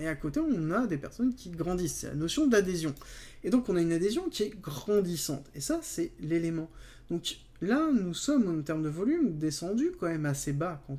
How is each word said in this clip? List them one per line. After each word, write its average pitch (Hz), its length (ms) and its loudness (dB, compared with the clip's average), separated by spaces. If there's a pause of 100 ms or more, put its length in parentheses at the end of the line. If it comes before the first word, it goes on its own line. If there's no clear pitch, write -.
et 156 80 -4
à 156 60 -2
côté, 151 260 -2
on 190 300 0
a 233 160 2
des 160 120 -2
personnes 247 360 -2
qui 185 160 -14
grandissent. 175 460 -2
C'est - 120 -8
la 139 60 -6
notion 175 320 2
d'adhésion. 185 480 4 (500)
Et 180 60 -2
donc, 247 180 4
on 180 80 4
a 175 40 4
une 170 120 4
adhésion 214 360 0
qui - 160 -2
est - 160 -6
grandissante. 165 920 0
Et 143 60 -10
ça, 320 220 0
c'est - 380 -4
l'élément. 165 500 0 (400)
Donc 170 280 -4 (220)
là, 285 320 2
nous 185 220 2
sommes, 202 460 2
en - 20 -2
termes 156 200 -2
de 156 60 0
volume, 202 500 0
descendus 190 600 0
quand 175 100 -2
même 156 180 0
assez 143 260 -2
bas. 156 340 -2
Quand 139 120 -8